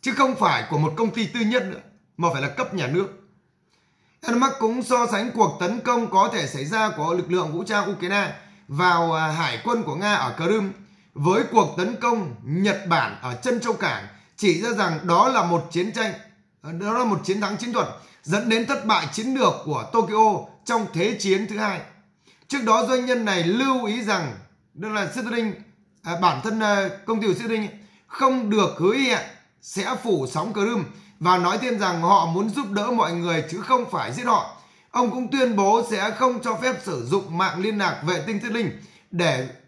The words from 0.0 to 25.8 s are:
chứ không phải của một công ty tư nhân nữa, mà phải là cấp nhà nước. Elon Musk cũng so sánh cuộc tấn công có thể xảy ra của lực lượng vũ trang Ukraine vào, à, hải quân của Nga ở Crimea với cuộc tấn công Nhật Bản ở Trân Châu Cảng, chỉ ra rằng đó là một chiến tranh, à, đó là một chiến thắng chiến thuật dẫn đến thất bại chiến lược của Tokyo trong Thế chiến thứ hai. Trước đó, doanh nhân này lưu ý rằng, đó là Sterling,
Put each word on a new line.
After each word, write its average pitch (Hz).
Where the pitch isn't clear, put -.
chứ 262
không 262
phải 147
của 151
một 156
công 226
ty 226
tư 240
nhân 220
nữa, -
mà 170
phải 135
là 139
cấp 254
nhà 156
nước. 180
Elon 233
Musk 269
cũng 233
so 240
sánh 214
cuộc 180
tấn 190
công 240
có 196
thể 165
xảy 139
ra 214
của 156
lực 175
lượng 170
vũ 175
trang 208
Ukraine 190
vào, 170
à, 160
hải 143
quân 226
của 147
Nga 202
ở 120
Crimea 196
với 185
cuộc 185
tấn 202
công 214
Nhật 190
Bản 139
ở 123
Trân 240
Châu 226
Cảng, 110
chỉ 180
ra 233
rằng 190
đó 185
là 233
một 170
chiến 180
tranh, 220
à, 151
đó 196
là 254
một 196
chiến 196
thắng 202
chiến 240
thuật 208
dẫn 208
đến 226
thất 233
bại 180
chiến 247
lược 226
của 139
Tokyo 214
trong 226
Thế 202
chiến 196
thứ 208
hai. 202
Trước 269
đó, 220
doanh 254
nhân 240
này 185
lưu 247
ý 220
rằng, 175
đó 190
là 202
Sterling, 226